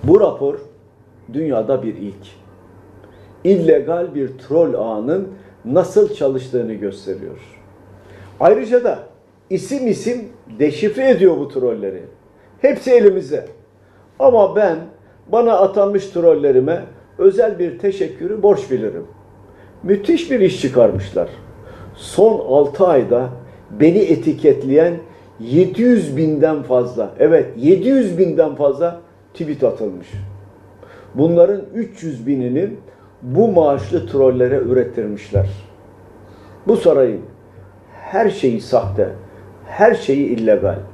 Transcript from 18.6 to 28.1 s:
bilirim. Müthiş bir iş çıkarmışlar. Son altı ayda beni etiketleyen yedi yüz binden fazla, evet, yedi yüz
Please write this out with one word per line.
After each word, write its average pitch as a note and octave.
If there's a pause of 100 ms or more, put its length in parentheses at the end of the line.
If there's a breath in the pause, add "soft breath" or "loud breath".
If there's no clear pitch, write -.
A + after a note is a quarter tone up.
bilirim. G#2 (760 soft breath)
Müthiş G#3
bir B3
iş C#3+
çıkarmışlar. G#2+ (680 loud breath)
Son G#3
altı C#3+
ayda B2+ (420 loud breath)
beni D#3
etiketleyen D3+ (460 loud breath)
yedi E3+
yüz F#3
binden D3+
fazla, B2
evet, D3 (100)
yedi F#3+
yüz A3